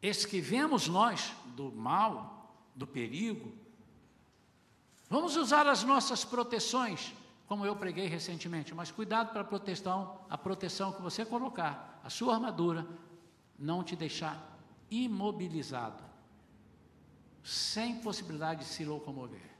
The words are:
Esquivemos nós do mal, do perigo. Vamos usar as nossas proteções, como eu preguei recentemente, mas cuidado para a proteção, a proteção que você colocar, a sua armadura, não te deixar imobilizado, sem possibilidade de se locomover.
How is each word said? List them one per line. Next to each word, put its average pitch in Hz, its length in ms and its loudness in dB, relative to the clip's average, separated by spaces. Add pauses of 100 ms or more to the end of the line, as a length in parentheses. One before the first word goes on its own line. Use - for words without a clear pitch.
Esquivemos 202 840 2
nós 190 460 4 (220)
do 135 160 -6
mal, 123 800 0 (220)
do 131 100 -6
perigo. 143 680 -4 (1600)
Vamos 294 260 2
usar 294 320 8
as 226 160 6
nossas 254 420 4
proteções, 240 880 0 (340)
como 202 180 0
eu 202 100 2
preguei 190 320 -2
recentemente, 165 680 -4
mas 170 180 -6
cuidado 220 400 0
para 220 100 -2
a 202 40 -2
proteção, 190 840 -2
a - 80 -4
proteção 190 540 -2
que 190 100 -8
você 180 220 -2
colocar, 220 800 -2
a - 60 -12
sua 233 240 2
armadura, 170 520 2 (720)
não 165 260 -2
te 180 120 -6
deixar 156 640 -6 (320)
imobilizado, 190 1120 -2 (1400)
sem - 580 -2
possibilidade 160 600 -2
de - 40 -8
se - 180 -6
locomover. 135 760 -8